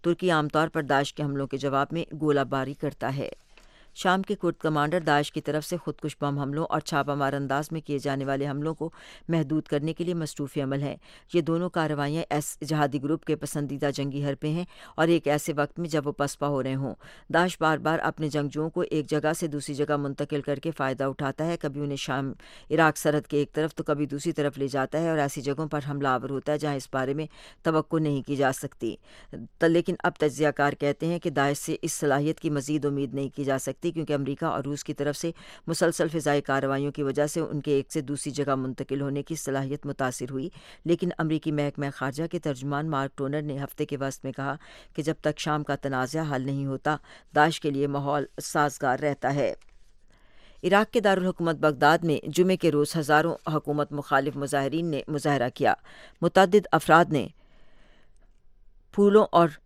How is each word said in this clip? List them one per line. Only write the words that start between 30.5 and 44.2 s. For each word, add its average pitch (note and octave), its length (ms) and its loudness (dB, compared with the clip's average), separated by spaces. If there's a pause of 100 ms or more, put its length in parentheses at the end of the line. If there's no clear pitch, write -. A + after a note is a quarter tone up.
کہتے C#3+ 340 -2
ہیں E3+ 120 -2
کہ E3 120 -2
داعش C#3+ 260 2
سے - 260 -6
اس E3 100 -4
صلاحیت D3 480 0
کی E3 100 -2
مزید C#3+ 340 -2
امید C#3 300 -2
نہیں C#3 140 -4
کی C#3+ 160 -8
جا C3+ 140 0
سکتی، C3 220 -6
کیونکہ D#3+ 320 -4
امریکہ C#3 320 -2
اور C3 200 -2
روس C#3+ 200 -6
کی D3 100 -6
طرف C#3+ 220 -2
سے E3+ 140 -4 (360)
مسلسل E3 420 2
فضائی D3 340 0
کارروائیوں C3+ 500 0
کی D3+ 100 -6
وجہ C#3+ 240 0
سے E3 140 -4
ان D3+ 200 -4
کے D3 100 -4
ایک C#3 220 2
سے D#3+ 80 0
دوسری C#3+ 320 -6
جگہ C#3 220 0
منتقل C3 460 -4
ہونے C#3 220 -4
کی D#3+ 120 -8
صلاحیت C3+ 520 -4
متاثر C3+ 440 -4
ہوئی۔ C3+ 180 -6 (360)
لیکن E3+ 240 2 (100)
امریکی D#3+ 340 0
محکمہ C#3+ 320 -2 (100)
خارجہ C3+ 360 -4
کے F3 80 -4
ترجمان C#3+ 520 -4
مارک C3+ 280 -2
ٹونر C#3+ 240 -2
نے C#3+ 220 -6
ہفتے - 200 -6
کے C#3+ 120 -4
وسط C3+ 280 -6